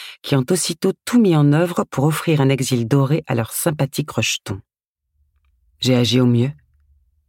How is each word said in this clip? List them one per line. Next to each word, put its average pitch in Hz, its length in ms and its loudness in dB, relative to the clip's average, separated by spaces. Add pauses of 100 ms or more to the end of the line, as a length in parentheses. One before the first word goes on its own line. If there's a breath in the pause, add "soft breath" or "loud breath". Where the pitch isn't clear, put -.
(200 loud breath)
qui - 160 -2
ont 131 140 2
aussitôt 180 420 -2 (140)
tout 247 120 2
mis 196 160 4
en 143 200 4
œuvre 180 360 0
pour - 140 -2
offrir 151 380 0
un 135 80 2
exil 127 360 -2
doré 139 400 0
à 135 80 -4
leur 113 180 -4
sympathique 151 580 -4
rejeton. - 500 -6 (1200)
J'ai 127 180 2
agi 120 240 2
au 127 60 4
mieux », 120 260 0 (760)